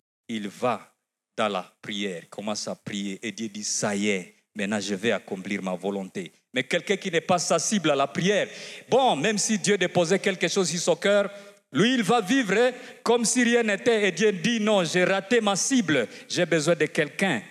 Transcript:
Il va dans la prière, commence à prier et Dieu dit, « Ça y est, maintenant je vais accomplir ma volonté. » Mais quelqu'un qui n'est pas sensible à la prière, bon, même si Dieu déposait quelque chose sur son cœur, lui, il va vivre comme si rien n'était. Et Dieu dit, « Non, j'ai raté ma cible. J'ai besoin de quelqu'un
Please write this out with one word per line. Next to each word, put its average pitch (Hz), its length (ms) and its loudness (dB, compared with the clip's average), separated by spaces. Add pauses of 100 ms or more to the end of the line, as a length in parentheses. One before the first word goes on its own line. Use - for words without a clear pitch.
(280)
Il 104 220 -6
va 113 440 -4 (440)
dans 110 120 0
la 92 220 -6 (120)
prière, 101 480 -6
commence 104 360 -8
à 98 60 -6
prier 98 480 -8
et 110 100 -8
Dieu 110 160 -8
dit, « 104 160 -10
Ça 104 320 -4
y 101 140 0
est, 92 240 -4 (220)
maintenant 104 240 -4
je 101 160 -6
vais 107 160 -2
accomplir 95 500 -6
ma 92 140 -6
volonté. » 98 560 -6 (200)
Mais 254 120 -2
quelqu'un 180 340 -2
qui 190 140 -8
n'est 160 100 0
pas 180 160 2
sensible 165 540 0
à 139 40 2
la 139 120 2
prière, 175 400 0 (420)
bon, 233 260 4
même 208 220 0
si 208 220 0
Dieu 196 180 2
déposait 180 400 2
quelque 185 300 -2
chose 180 200 0
sur 165 120 -4
son 165 160 2
cœur, 202 340 2 (420)
lui, 220 220 4
il 240 80 2
va 226 200 2
vivre 240 520 2 (300)
comme 240 200 2
si 247 200 2
rien 233 180 4
n'était. 214 460 2
Et 185 40 2
Dieu 202 200 2
dit, « 220 300 0
Non, 208 220 4
j'ai 175 200 2
raté 190 360 2
ma 202 160 2
cible. 156 520 2 (200)
J'ai 156 200 0
besoin 165 260 2
de 156 140 2
quelqu'un 147 640 -2